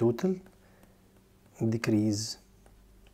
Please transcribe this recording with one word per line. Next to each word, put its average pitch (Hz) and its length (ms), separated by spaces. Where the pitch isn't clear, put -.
total 117 240
decrease. 110 760